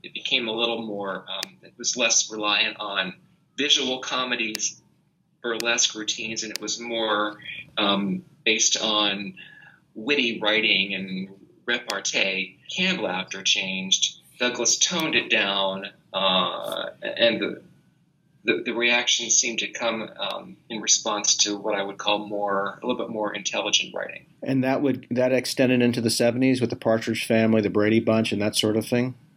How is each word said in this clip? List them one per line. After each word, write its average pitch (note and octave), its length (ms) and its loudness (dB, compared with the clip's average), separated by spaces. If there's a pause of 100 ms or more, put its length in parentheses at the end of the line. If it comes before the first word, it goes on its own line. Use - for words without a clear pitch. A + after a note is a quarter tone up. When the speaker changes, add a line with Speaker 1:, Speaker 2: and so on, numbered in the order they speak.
Speaker 1:
it - 100 -16
became B2 340 -2
a A2 40 -4
little A#2 320 -2
more, G2 460 -6
um, F#2+ 320 -10
it - 160 -20
was - 200 -4
less A2+ 340 2
reliant G#2+ 480 0
on G2 340 -2 (440)
visual C3 420 2
comedies, A#2+ 800 -2 (600)
burlesque A#2 540 0
routines, A2 480 -6
and G#2+ 80 -8
it G#2+ 100 -8
was A2 180 -6
more, G#2+ 600 -2 (380)
um, G2+ 460 0 (200)
based - 380 2
on G#2 540 0 (580)
witty A#2 460 0
writing G#2 560 2
and F#2+ 340 -6 (360)
repartee. G2 920 -2 (180)
Canned F#3 260 0
Laughter F#2 420 -6
changed. F#2+ 720 0 (240)
Douglas B2 400 0
toned D#3+ 360 0
it A2 140 0
down, G2 560 0 (280)
uh, F#2 760 0 (140)
and A2 360 2
the, F#2 220 -2 (840)
the, - 220 0
the A#2 80 -4
reactions A#2+ 600 0
seemed A2+ 240 -2
to G#2 80 -4
come, A2+ 500 -4
um, G2 400 -8 (120)
in A2 120 -6
response G#2 560 0
to G#2 180 2
what G2+ 200 -2
I G2 80 -2
would G2 140 -6
call G#2 280 0
more, G2+ 560 -2
a A#2+ 40 -10
little B2 160 -2
bit G2 120 -6
more G#2 200 -4
intelligent G2+ 600 -2
writing. - 320 -8 (160)
Speaker 2:
And C3 240 2
that C3 160 2
would, B2+ 300 0
that B2+ 200 2
extended B2+ 500 4
into A#2+ 200 4
the A2+ 80 2
seventies A#2+ 500 4
with A#2+ 100 2
the A#2+ 60 -2
Partridge A2+ 500 0
Family, A2+ 360 6
the G2+ 80 2
Brady G#2+ 320 4
Bunch, A2 320 2
and G2+ 80 0
that G#2 160 0
sort G#2+ 180 2
of A2 100 0
thing? B2 300 0 (220)